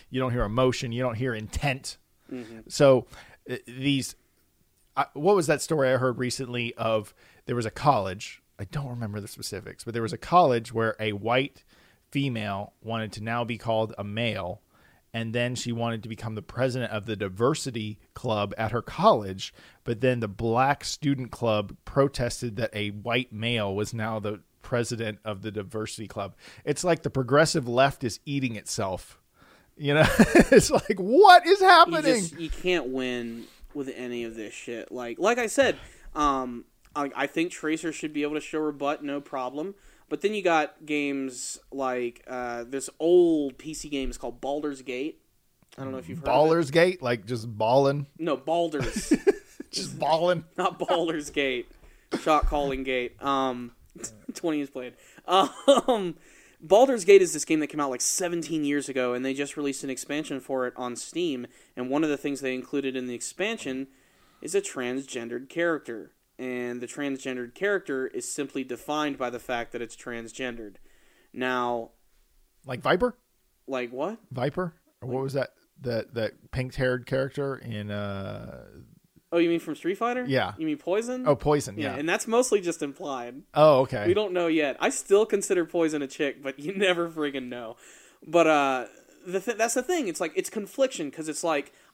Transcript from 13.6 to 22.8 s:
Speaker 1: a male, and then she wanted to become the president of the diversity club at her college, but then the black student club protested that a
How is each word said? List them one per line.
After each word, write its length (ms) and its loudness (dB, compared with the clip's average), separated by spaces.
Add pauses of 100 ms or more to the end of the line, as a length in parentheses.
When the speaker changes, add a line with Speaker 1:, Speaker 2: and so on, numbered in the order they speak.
Speaker 1:
a 80 -8
male, 560 -4 (540)
and 200 -6
then 200 0
she 180 -6
wanted 300 -4
to 80 -12
become 240 -10
the 80 -8
president 500 -2
of 140 -6
the 100 -2
diversity 800 -2 (140)
club 460 -2
at 140 -2
her 100 -2
college, 720 2 (300)
but 180 -4
then 180 4
the 80 -2
black 560 0
student 460 -4
club 440 -2 (120)
protested 720 -2
that 180 -2
a 160 -4